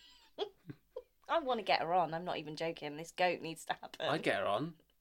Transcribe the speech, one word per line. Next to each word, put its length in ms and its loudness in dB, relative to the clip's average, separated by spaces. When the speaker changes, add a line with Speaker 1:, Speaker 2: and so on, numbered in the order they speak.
Speaker 1:
<laughs> 880 -14
I 120 4
wanna 220 0
get 180 4
her 140 0
on. 180 4
I'm 120 -4
not 140 -2
even 180 -8
joking. 400 -4
This 160 -10
goat 280 2
needs 260 -10
to 140 -2
happen. 280 -8
Speaker 2:
I'd 160 2
get 160 4
her 60 0
on. 280 0